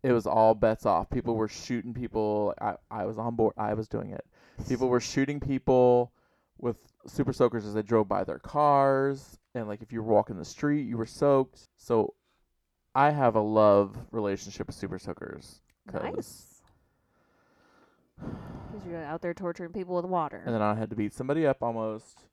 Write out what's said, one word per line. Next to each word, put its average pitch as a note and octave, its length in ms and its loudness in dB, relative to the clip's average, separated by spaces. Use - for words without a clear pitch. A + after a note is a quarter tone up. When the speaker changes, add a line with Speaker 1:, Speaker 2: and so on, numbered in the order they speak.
Speaker 1:
It C3 100 2
was A2+ 140 2
all A2 280 6
bets A2 300 0
off. G2+ 240 2
People A#2+ 260 -2
were A2 140 0
shooting A#2+ 460 -8
people. G#2+ 640 -2
I, G#2+ 160 -4
I G#2 160 -6
was G#2+ 120 -8
on A#2 180 -6
board. A2 200 2
I G#2+ 160 -4
was A2 160 -4
doing - 220 -8
it. - 140 -12
People B2+ 220 0
were B2 100 4
shooting C#3 400 -2
people B2+ 720 4
with A#2+ 180 -4
Super C3 260 -2
Soakers A#2 320 2
as G#2 80 -8
they G#2+ 100 -2
drove G#2+ 240 2
by F#2+ 180 -2
their D2+ 140 -8
cars. C#3 1000 0
And, A2+ 120 -6
like, G#2 160 -8
if A2 100 -16
you A2+ 100 -4
were A2 100 0
walking G#2 240 4
the D#2+ 80 -10
street, D3 380 0
you A#2 160 -6
were A2+ 80 -4
soaked. C#3 680 2
So - 380 0
I C#3+ 180 6
have B2+ 220 2
a A2 60 4
love G#2 560 6
relationship G2+ 560 -4
with - 100 -14
Super F#2 220 -10
Soakers. - 640 -14
'Cause F#3+ 140 -6
Speaker 2:
Nice. - 600 -12
'Cause - 680 -14
you're E3+ 180 -10
out D#3 180 -8
there F3 120 -6
torturing F3 380 -8
people F3+ 240 -6
with F3 80 -2
water. F3 400 -4
Speaker 1:
And A#2+ 100 -2
then G#2+ 80 2
I G#2+ 120 2
had A2 160 -4
to G#2+ 60 -8
beat G#2 160 -2
somebody D3 340 0
up C3+ 160 0
almost. A2 720 -6